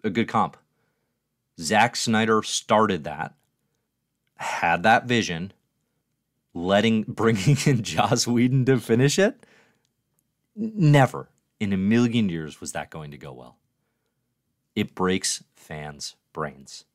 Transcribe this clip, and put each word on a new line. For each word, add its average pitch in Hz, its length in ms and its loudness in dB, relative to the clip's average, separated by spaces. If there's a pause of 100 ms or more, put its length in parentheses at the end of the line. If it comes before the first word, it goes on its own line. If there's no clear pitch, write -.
a 110 60 -2
good 110 180 -2
comp. 98 300 -2 (1000)
Zack 107 360 2
Snyder 110 480 2
started 101 640 0
that, 76 280 -10 (1040)
had 87 460 -4
that 113 220 4
vision, 98 480 -4 (1000)
letting, 104 500 2
<laughs> - 40 -18
bringing 113 580 2
in 127 180 0
Joss 117 440 -2
Whedon 123 380 2
to 131 140 4
finish 131 380 2
it? 202 260 2 (1160)
N-, 220 160 -6
never, 147 540 4 (300)
in 101 140 -2
a 95 40 0
million 113 520 2
years 80 300 -8
was - 140 -14
that 76 160 -8
going 76 220 -14
to 71 60 -18
go 71 140 -16
well. 62 260 -20 (1160)
It 104 200 -4
breaks 92 480 -2 (120)
fans' 73 600 -16 (180)
brains. 69 600 -10